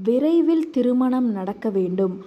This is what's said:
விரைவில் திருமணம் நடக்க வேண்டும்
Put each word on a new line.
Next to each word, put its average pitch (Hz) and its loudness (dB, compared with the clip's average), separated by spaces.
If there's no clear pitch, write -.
விரைவில் 320 2
திருமணம் 254 0
நடக்க 196 -6
வேண்டும் 185 0